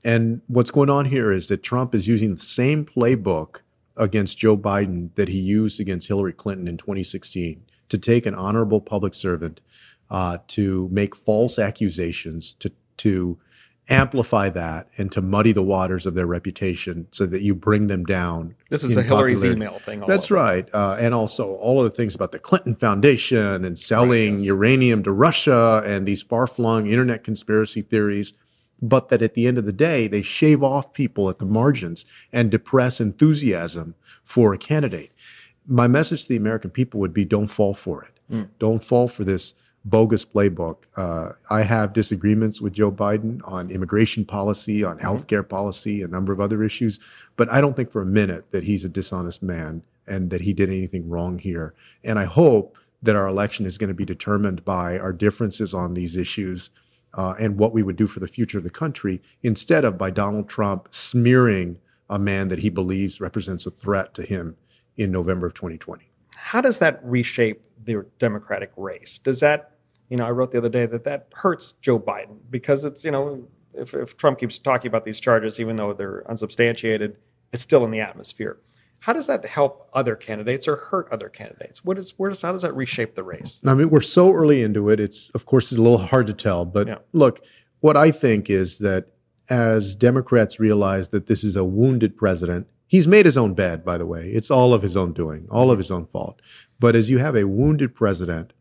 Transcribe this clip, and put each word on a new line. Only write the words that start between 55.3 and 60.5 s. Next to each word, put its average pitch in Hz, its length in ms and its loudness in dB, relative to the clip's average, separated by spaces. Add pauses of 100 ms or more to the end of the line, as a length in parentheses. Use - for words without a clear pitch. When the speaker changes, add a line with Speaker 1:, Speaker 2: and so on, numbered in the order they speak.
Speaker 1:
on 90 200 -4
these 87 220 -6
issues, 90 560 -8 (420)
uh, 92 260 -6
and 107 200 -2
what 110 120 4
we 113 120 2
would 95 120 -2
do 104 120 2
for - 120 -8
the 92 80 -8
future 110 300 -6
of 85 60 -6
the 87 80 -10
country, 107 500 -6 (220)
instead 131 420 2
of 92 140 0
by 95 100 -2
Donald 104 400 -4
Trump 101 400 -4